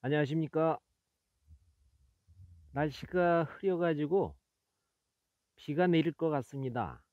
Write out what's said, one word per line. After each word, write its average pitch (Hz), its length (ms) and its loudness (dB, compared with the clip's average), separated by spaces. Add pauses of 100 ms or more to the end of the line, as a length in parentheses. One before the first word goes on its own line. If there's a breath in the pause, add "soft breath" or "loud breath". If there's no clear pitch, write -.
안녕하십니까. 151 720 0 (1900)
날씨가 170 720 0
흐려가지고 165 920 -2 (1200)
비가 170 320 0
내릴 160 240 4
것 160 180 -2
같습니다. 120 720 -4 (100)